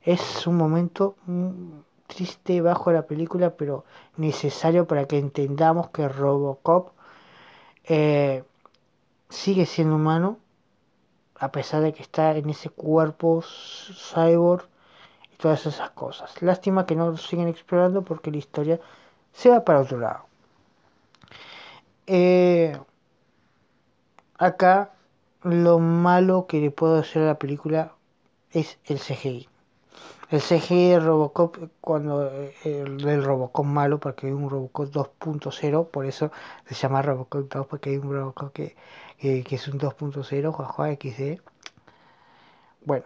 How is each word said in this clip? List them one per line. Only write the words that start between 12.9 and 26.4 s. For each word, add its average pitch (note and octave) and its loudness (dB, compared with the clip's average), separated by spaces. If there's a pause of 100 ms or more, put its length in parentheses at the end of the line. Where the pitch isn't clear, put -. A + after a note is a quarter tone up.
cyborg E3+ 0 (640)
y - -20
todas D#3 0
esas - -8
cosas. - -14
Lástima F#3 0
que D#3+ 0
no E3+ 0
lo D#3+ -6
siguen E3+ -4
explorando F3+ 0
porque D#3+ -8
la D3+ -6
historia D3+ -4 (520)
se - 6
va A#3 6
para D3 6
otro C3 -4
lado. - -6 (1800)
Eh, F3+ 4 (1600)
acá F#3 4 (500)
lo E3+ 6
malo F3+ 4